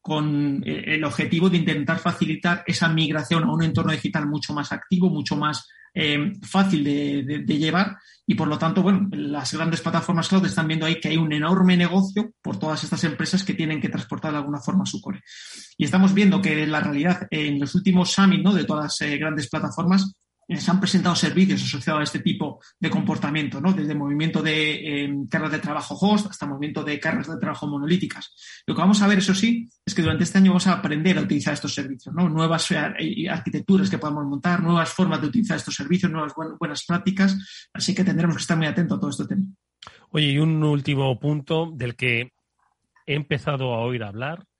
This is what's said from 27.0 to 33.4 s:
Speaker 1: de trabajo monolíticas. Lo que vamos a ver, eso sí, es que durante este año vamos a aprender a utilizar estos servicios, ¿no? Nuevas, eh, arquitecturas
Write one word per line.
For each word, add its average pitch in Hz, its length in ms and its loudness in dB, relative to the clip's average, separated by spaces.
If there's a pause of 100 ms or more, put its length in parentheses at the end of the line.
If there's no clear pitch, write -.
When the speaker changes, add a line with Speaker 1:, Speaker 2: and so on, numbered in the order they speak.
Speaker 1:
de 160 100 -8
trabajo 151 300 -4
monolíticas. 147 680 -2 (320)
Lo - 80 -2
que - 60 0
vamos 196 220 6
a 202 40 6
ver, 202 120 6
eso 185 160 2
sí, 233 340 0 (160)
es - 100 -6
que 170 80 0
durante 160 220 2
este 170 140 2
año 190 120 8
vamos 180 160 4
a 185 60 4
aprender 156 460 2
a 147 40 0
utilizar 147 320 0
estos 143 180 -6
servicios, 135 420 -8
¿no? 175 140 2
Nuevas, 160 440 0
eh, 156 580 -2
arquitecturas - 580 2